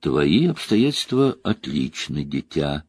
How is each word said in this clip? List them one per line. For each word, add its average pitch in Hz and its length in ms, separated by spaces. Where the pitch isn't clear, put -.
Твои 73 460
обстоятельства 135 960
отличны, 73 800
дитя. 71 640